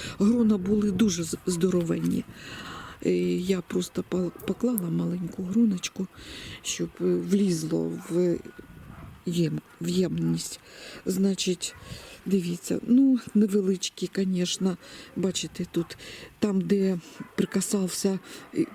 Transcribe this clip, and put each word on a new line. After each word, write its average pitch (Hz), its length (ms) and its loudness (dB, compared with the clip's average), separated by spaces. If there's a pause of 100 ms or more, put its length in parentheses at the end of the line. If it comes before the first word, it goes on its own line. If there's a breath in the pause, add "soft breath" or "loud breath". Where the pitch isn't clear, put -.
(200 loud breath)
грона 220 380 6
були 208 340 2
дуже 180 320 2
з-, - 220 -6
здоровенні. 175 800 2 (800 loud breath)
Е, - 60 4 (260)
я 180 240 0
просто 180 420 -4
пал-, 180 280 -2 (160)
поклала 208 420 -2
маленьку 170 540 -4
гроночку, 190 640 0 (540 loud breath)
щоб, - 280 -6 (120)
е, - 20 -4
влізло 175 880 2 (180)
в 175 280 2 (880)
єм-, 160 360 0 (200)
в 170 80 -4
ємність. 165 720 0 (460 loud breath)
Значить, 190 720 0 (500 loud breath)
дивіться, 175 640 0
ну, 262 320 6 (140)
невеличкі, 196 720 2
конечно, 185 720 0 (380 loud breath)
бачите, 175 560 -2
тут, - 260 -4 (420 loud breath)
там, 190 220 2
де 190 380 2 (360 loud breath)
прикасався, 190 840 0 (360 loud breath)
е, - 200 2